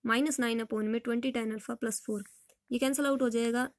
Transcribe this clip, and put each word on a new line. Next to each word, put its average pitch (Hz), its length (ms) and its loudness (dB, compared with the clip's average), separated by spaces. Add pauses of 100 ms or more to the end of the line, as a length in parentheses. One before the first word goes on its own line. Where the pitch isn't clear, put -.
minus 262 340 2
नाइन 226 240 0
upon 220 220 -2
में 220 160 0
ट्वेंटी 240 300 -2
टैन 226 220 -2
अल्फा 220 220 -8
प्लस 220 300 -2
फ़ोर। 208 180 -4 (480)
ये 240 80 0
कैंसिल 269 260 2
आउट 277 160 4
हो 247 80 4
जाएगा 233 380 2 (120)